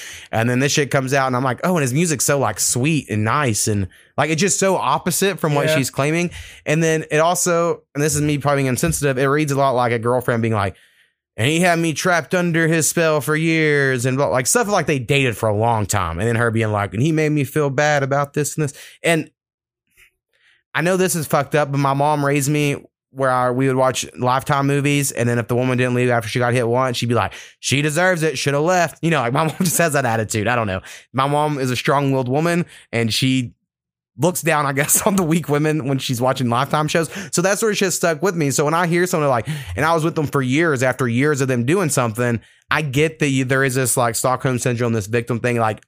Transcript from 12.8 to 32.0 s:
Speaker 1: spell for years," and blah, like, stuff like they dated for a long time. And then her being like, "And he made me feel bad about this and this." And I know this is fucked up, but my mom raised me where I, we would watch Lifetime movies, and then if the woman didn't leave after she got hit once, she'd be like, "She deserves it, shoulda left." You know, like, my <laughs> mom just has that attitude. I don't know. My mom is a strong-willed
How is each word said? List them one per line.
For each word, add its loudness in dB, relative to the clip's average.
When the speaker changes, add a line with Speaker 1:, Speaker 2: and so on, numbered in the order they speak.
Speaker 1:
spell 2
for -2
years," 2
and 0
blah, 0
like, 0
stuff 2
like 0
they 0
dated 0
for -2
a 0
long 0
time. -2
And -2
then 0
her 0
being 0
like, -2
"And -2
he 2
made 0
me 0
feel -2
bad 2
about -2
this -4
and 0
this." -6
And 0
I -2
know 2
this 0
is -4
fucked 0
up, 2
but -2
my 2
mom 0
raised 0
me 0
where -2
I, 2
we 0
would 0
watch 0
Lifetime 0
movies, 0
and -2
then 0
if -2
the -4
woman 0
didn't 0
leave 2
after 0
she -2
got 0
hit 0
once, 0
she'd -2
be 2
like, 0
"She 0
deserves 0
it, -2
shoulda 0
left." 0
You 2
know, 2
like, -2
my 2
<laughs> 2
mom -4
just 0
has 2
that 0
attitude. 0
I 2
don't 0
know. -2
My 0
mom 0
is -2
a -2
strong-willed 0